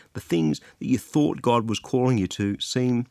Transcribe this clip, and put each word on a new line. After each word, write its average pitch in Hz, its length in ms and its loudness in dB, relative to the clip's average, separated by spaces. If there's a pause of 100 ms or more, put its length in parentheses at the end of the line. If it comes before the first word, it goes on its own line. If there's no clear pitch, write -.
(120)
the - 80 -12
things - 400 0 (200)
that - 80 -6
you 127 100 2
thought - 440 0
God 117 280 2
was 104 100 -2
calling 127 380 0
you 95 100 2
to, 101 320 -4
seem 123 520 0